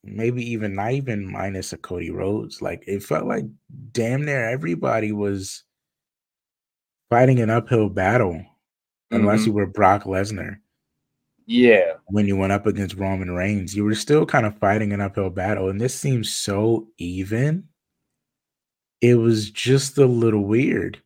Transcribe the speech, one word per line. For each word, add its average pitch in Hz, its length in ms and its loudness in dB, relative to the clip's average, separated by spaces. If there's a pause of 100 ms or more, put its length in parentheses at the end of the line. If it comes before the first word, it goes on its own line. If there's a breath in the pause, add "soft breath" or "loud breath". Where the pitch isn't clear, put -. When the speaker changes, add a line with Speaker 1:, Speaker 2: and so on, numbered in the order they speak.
Speaker 1:
maybe 117 480 -4
even, 107 220 -4
not 104 180 -4
even 113 380 -4
minus 95 420 -6
a 82 60 -12
Cody 87 320 -8
Rhodes, 92 520 -6
like, - 240 -8
it 98 160 -6
felt - 240 -2
like - 180 -4 (480)
damn 123 320 -2
near 135 240 -2
everybody 127 640 -2
was 101 520 -6 (1400)
fighting 123 320 4
an 110 100 0
uphill 113 380 2
battle, 95 560 0 (640)
unless 110 300 2
Speaker 2:
Mm-hmm. 110 80 0
Speaker 1:
you 107 60 0
were 101 120 0
Brock 98 380 2
Lesnar. 98 540 -6 (880)
Speaker 2:
Yeah. 113 460 6 (140)
Speaker 1:
When 101 200 0
you 98 100 0
went 95 160 0
up 101 140 -2
against 98 300 -2
Roman 95 360 -4
Reigns, 95 440 -2
you 104 80 -2
were 107 100 0
still 151 320 2
kind 120 200 2
of 104 120 -6
fighting 104 340 2
an 101 80 -4
uphill 98 300 -4
battle, 95 380 -2
and 98 120 -4
this 127 140 -2
seems 123 380 -2
so 110 560 0 (100)
even. 107 680 -4 (1300)
It 120 160 8
was 113 340 2
just - 480 0
a 135 80 8
little 113 380 2
weird. 101 600 0